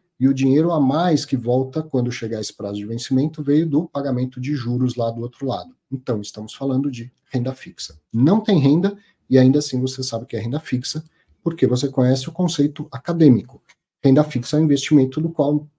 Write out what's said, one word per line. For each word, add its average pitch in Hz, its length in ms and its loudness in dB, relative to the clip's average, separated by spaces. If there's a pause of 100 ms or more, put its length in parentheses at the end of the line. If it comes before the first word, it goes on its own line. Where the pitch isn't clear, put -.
(180)
e 127 80 2
o 135 60 4
dinheiro 135 380 2
a 160 100 0
mais 147 460 2
que - 100 -2
volta 131 460 -2
quando 123 280 -2
chegar 113 300 -6
esse 107 140 -10
prazo 101 220 -8
de 104 100 -8
vencimento 131 560 -2
veio 147 260 2
do 156 180 0
pagamento 127 540 -4
de 139 140 -6
juros 123 400 -2
lá 117 160 -2
do 117 100 -8
outro 123 240 -10
lado. 95 320 -8 (140)
Então, 127 300 -6
estamos 107 340 -14
falando 139 360 -2
de 120 220 -12 (160)
renda 127 240 -4
fixa. - 480 -18 (100)
Não 151 300 4
tem 208 180 2
renda, 160 380 2 (320)
e 127 80 6
ainda 131 220 6
assim 139 200 -2
você 127 240 -4
sabe 120 220 -6
que 120 120 -8
é 107 40 -6
renda 120 200 -6
fixa, 131 440 -6 (380)
porque 165 240 0
você 127 220 0
conhece 131 400 0
o 165 40 -8
conceito 151 580 -2
acadêmico. 143 680 2 (420)
Renda 139 220 6
fixa 127 320 -6
é 156 40 2
um 160 40 4
investimento 139 560 2
do 165 80 -2
qual 151 400 -2 (100)